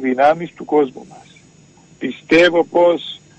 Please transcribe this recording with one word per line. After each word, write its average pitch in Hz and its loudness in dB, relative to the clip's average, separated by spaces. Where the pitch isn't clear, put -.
δυνάμεις 143 0
του - -18
κόσμου 147 -2
μας. - -20
Πιστεύω 165 0
πως - -2